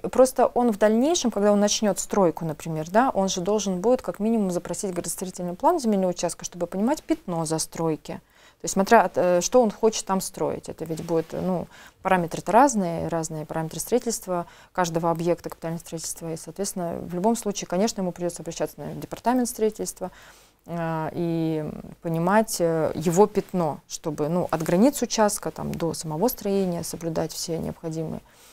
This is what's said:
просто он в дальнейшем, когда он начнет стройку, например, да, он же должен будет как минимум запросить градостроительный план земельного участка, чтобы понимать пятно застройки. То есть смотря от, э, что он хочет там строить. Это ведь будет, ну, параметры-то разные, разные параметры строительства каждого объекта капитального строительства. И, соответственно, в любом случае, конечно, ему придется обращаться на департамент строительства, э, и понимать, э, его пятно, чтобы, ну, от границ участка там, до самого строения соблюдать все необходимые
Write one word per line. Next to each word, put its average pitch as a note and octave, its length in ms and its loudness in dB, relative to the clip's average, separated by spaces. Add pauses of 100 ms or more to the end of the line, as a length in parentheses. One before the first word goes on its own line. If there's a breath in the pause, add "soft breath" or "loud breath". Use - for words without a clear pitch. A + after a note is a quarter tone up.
просто B3+ 460 4
он A#3+ 160 2
в G3+ 80 -2
дальнейшем, A#3 540 2
когда G#3 200 2
он G3+ 80 4
начнет G#3 380 2
стройку, F3 460 2
например, D#3 460 -6
да, A#3+ 240 4
он G3 140 2
же F3+ 120 -4
должен G3+ 400 0
будет A#3+ 200 2
как - 200 -6
минимум G#3+ 320 2
запросить F3 420 -4
градостроительный F3 640 -6
план D#4+ 240 2
земельного G3+ 320 2
участка, - 320 -4
чтобы F3 240 -6
понимать A3+ 340 0
пятно F3 440 -2
застройки. D#3+ 760 -4 (400 soft breath)
То - 60 -10
есть - 80 -4
смотря G3 320 6
от, - 100 -6
э, F3+ 240 4
что B3+ 220 4
он G#3+ 80 2
хочет - 340 0
там F#3+ 160 -2
строить. - 480 -6
Это - 160 -10
ведь D#3+ 180 -6
будет, E3 300 -2
ну, E3 340 -2 (360 loud breath)
параметры-то F3 500 0
разные, F#3+ 560 4
разные D#3+ 380 -4
параметры D#3+ 340 -4
строительства F#3 640 -2 (300 loud breath)
каждого E3+ 360 0
объекта E3 380 0
капитального E3 320 -8
строительства. - 520 -10
И, E3 40 -8
соответственно, E3+ 640 -6
в E3+ 140 -8
любом G#3+ 220 2
случае, G3 320 -6
конечно, G3 340 0
ему F3+ 100 -2
придется F3 300 -6
обращаться D#3 380 -6
на D3+ 140 -8
департамент A#3 540 -2
строительства, G3+ 600 -4 (560 loud breath)
э, E3 480 -4
и E3 500 -2 (380)
понимать, F3 580 2
э, E3 340 2
его F3 320 4
пятно, F3+ 520 -2 (100)
чтобы, D3+ 400 -4
ну, E3+ 220 0
от D#3+ 120 0
границ F#3+ 400 4
участка G#3 480 0
там, D3 240 -6
до D#3+ 200 -2
самого D#3+ 340 -2
строения F#3+ 560 -2
соблюдать E3 480 -6
все - 260 -6
необходимые D#3+ 600 -6 (320 soft breath)